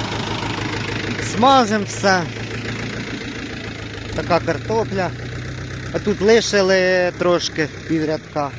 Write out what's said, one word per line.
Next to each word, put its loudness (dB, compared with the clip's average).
Смажемо 4
все. 2
Така 2
картопля. -2
А -2
тут 0
лишили 6
трошки 2
піврядка. -2